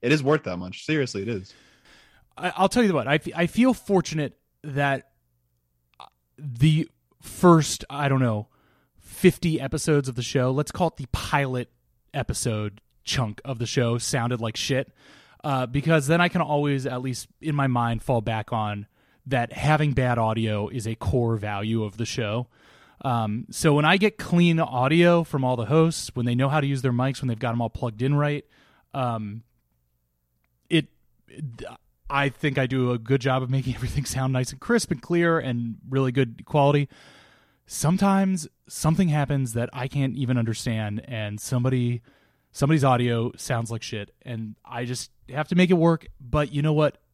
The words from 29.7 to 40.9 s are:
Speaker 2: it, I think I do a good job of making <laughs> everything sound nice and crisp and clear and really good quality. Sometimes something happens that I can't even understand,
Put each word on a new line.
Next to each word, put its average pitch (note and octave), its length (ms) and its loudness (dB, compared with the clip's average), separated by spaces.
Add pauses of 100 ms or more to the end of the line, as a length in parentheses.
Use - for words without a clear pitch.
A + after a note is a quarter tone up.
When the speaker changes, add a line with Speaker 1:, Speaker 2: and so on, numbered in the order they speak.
Speaker 2:
it, D#3+ 200 0 (1200)
I C#3 200 0
think C#3 300 -2
I C3+ 80 2
do B2 260 0
a B2 60 -2
good A#2+ 220 0
job C3 220 0
of B2+ 80 -4
making C3 240 -2
<laughs> - 20 -10
everything B2+ 280 -4
sound C3 280 -2
nice B2+ 200 -2
and C#3 80 -16
crisp - 300 0
and E3 120 -4
clear E3+ 360 2
and A#2+ 380 -4 (120)
really C3 240 0
good A#2+ 320 -2
quality. C#3+ 440 2 (760)
Sometimes F#3+ 840 2 (200)
something E3 400 2
happens C#3+ 440 0
that A#2 200 -2
I C3 140 -8
can't C#3 300 -2
even B2+ 220 0
understand, A2 680 -4